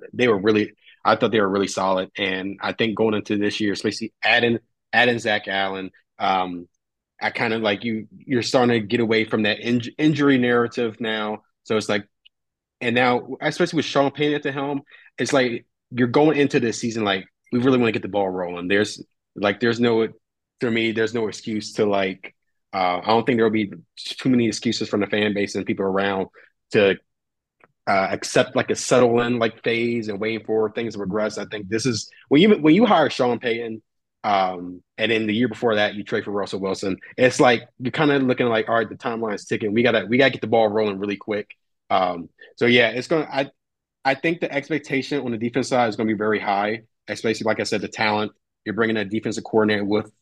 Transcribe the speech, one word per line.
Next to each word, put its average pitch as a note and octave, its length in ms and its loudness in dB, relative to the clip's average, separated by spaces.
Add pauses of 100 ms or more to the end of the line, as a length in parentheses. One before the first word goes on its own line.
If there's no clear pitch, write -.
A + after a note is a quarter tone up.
(140)
they B2 120 2
were G#2+ 120 2
really, G#2 340 2 (320)
I A2 120 4
thought A2 160 0
they A2 80 2
were G2 100 2
really G2 180 0
solid. F#2+ 480 -2
And F#2+ 460 -4
I G#2 100 -4
think A2+ 240 -2
going A2+ 160 2
into G#2 240 -2
this G#2 240 -2
year, G#2 120 0
especially G#2+ 420 -6 (100)
adding, A#2 340 2 (340)
adding A#2+ 260 2
Zach G#2 300 -2
Allen, F#2+ 420 -4 (280)
um, F#2 480 -2 (540)
I G#2+ 100 -4
kinda A2+ 280 -2
like G#2 260 -2
you, A2 320 -6
you're A#2+ 260 -2
starting A#2+ 380 2
to G#2 60 -6
get A#2 140 0
away A2 260 0
from A2 160 -2
that G#2 180 0
inj-, A#2+ 380 -2
injury C#3+ 400 4
narrative A#2+ 600 0
now. G#2+ 440 -4 (220)
So A2 120 -2
it's G#2+ 140 -2
like, G#2 180 -2 (720)
and A#2+ 140 -2
now, B2 480 2
especially D#3+ 340 -2
with C3+ 100 0
Sean C#3 240 0
Payton D3 240 -2
at C#3+ 80 -4
the D3 80 -4
helm, C#3 300 -6 (380)
it's B2+ 160 -2
like B2 320 0 (240)
you're B2 180 0
going D3 300 4
into C#3+ 220 2
this A2+ 200 -2
season A2+ 240 -4
like, F#2+ 220 -2 (260)
"We B2 80 0
really C3 180 4
wanna A#2 140 2
get G#2+ 100 -4
the G#2 60 -10
ball G2 200 -2
rolling." F2+ 380 -6
There's, G2+ 360 0 (340)
like, G2+ 240 0
there's A#2 180 0
no, A2+ 300 2 (520)
for B2 100 -2
me, A2+ 220 0
there's A2 220 -2
no A2+ 140 -2
excuse G#2+ 460 -8
to, A2 120 0
like, G2 480 -2 (380)
uh, F2+ 300 0
I - 40 -6
don't A2+ 180 4
think B2 120 2
there'll A2+ 160 2
be G#2+ 200 -2 (240)
too - 340 -4
many A#2+ 180 2
excuses A2 400 -4
from G#2 120 0
the G2 60 0
fan G#2+ 280 0
base G2 200 -4
and G2 100 -4
people - 200 -4
around G2 440 -2 (440)
to, G2 240 4 (880)
uh, F#2+ 240 2
accept, - 460 -2
like, B2 140 0
a G#2 40 0
settle A#2+ 460 4
in, A#2+ 180 -2
like, A2+ 240 -2
phase A#2 460 -2
and G2+ 100 -8
waiting A2 260 -4
for A2 280 0
things A#2 220 -6
to G2+ 40 -10
progress. G#2 400 -4
I G2+ 80 -8
think G2+ 220 -12
this A2 180 -2
is A2+ 240 -4 (180)
when D3 140 6
you, G#3+ 160 8
when D#3 160 6
you A3 120 6
hire E3 220 4
Sean A#2+ 300 0
Payton, A#2 440 -4 (420)
um, F#2 580 0 (160)
and A2 140 0
then A2 140 0
the G#2+ 80 0
year A#2+ 140 2
before A2 280 0
that, G#2 180 0
you G#2 80 -10
trade G2+ 220 -4
for G#2+ 80 -8
Russell G2 280 -4
Wilson. F#2+ 360 -4 (200)
It's B2+ 240 4
like, B2 280 4 (100)
you're B2 140 -6
kinda D3 260 2
looking B2+ 280 2
like, A2+ 220 0
"All A2+ 60 0
right, A2+ 140 0
the G2+ 80 -12
timeline A2+ 380 -6
is F#2 100 -12
ticking. G#2+ 280 -4
We A#2 100 2
gotta, A2+ 240 2
we A#2 120 0
gotta C3+ 140 4
get C3 80 -10
the A2 80 -6
ball A2+ 200 4
rolling G#2 300 0
really G2+ 180 -4
quick." - 400 -6 (340)
Um, F2+ 400 0 (260)
so - 80 0
yeah, A#2+ 240 6
it's B2 180 -4
gonna, D#3 240 0
I, C#3 200 -4 (540)
I C3+ 100 2
think E3 260 -2
the D3+ 100 -4
expectation C#3 720 -4
on B2 120 -6
the A2 60 -6
defense A#2+ 300 -2
side B2 200 2
is G#2 80 -4
gonna A2+ 120 0
be A2 60 0
very G#2+ 260 0
high, G#2 420 -2 (260)
especially, A2 360 -4
like A2 160 0
I G#2 40 -2
said, G2+ 180 -2
the G2 60 -8
talent. G#2+ 440 -2 (320)
You're G#2+ 100 -6
bringing A2 220 0
a G#2 80 -2
defensive G#2+ 400 -6
coordinator G#2+ 400 2
with G#2 260 -2 (120)